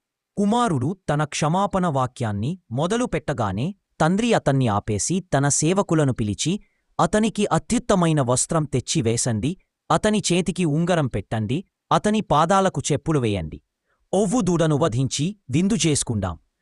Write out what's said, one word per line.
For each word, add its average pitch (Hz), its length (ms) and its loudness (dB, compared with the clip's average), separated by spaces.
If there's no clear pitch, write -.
కుమారుడు 202 600 0
తన 151 140 0
క్షమాపణ 180 640 -2
వాక్యాన్ని 123 720 -4
మొదలు 180 340 -2
పెట్టగానే 131 720 -4
తండ్రి 202 320 2
అతన్ని 139 340 2
ఆపేసి 104 520 -2
తన 143 280 0
సేవకులను 156 640 2
పిలిచి, 120 460 -2
"అతనికి 208 460 0
అత్యుత్తమైన 170 760 2
వస్త్రం 127 420 0
తెచ్చి 139 380 -2
వేసండి, 117 560 -2
అతని 208 280 2
చేతికి 180 460 0
ఉంగరం 160 420 0
పెట్టండి, 113 560 -4
అతని 208 300 2
పాదాలకు 170 600 2
చెప్పులు 147 280 0
వేయండి. 92 420 -4
ఒవ్వు 208 280 2
దూడను 165 340 2
వధించి 139 600 0
విందు 180 240 2
చేసుకుందాం. 101 500 -2